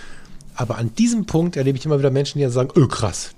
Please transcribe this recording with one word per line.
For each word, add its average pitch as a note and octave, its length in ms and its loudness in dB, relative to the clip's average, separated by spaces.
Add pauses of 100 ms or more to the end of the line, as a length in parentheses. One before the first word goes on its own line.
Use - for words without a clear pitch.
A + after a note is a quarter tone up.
(540)
Aber A2 220 -4
an A2+ 180 -4
diesem A#3 300 2
Punkt E3+ 320 0
erlebe C3+ 220 2
ich - 80 -8
immer D3+ 120 2
wieder C#3 120 4
Menschen, C#3 260 0
die C#3+ 80 2
dann B2 80 0
sagen, B2+ 240 2
"Öh, C#3 120 6
krass, - 500 -4